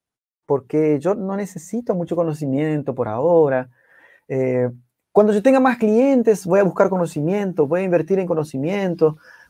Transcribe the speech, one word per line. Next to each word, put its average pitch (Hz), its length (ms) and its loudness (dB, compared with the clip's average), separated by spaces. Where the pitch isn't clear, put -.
porque 151 520 0
yo 170 160 -2
no 196 220 -6
necesito 208 580 -8
mucho 175 220 -4
conocimiento 151 760 -4
por 123 140 -4
ahora. 131 640 2
Eh, 127 420 -2
cuando 214 200 4
yo 208 80 0
tenga 262 180 4
más 254 160 2
clientes, 226 680 2
voy 185 140 2
a - 20 4
buscar 185 260 2
conocimiento, 175 800 -2
voy 165 140 -2
a 190 40 -2
invertir 175 340 0
en 185 80 -2
conocimiento. 160 920 -2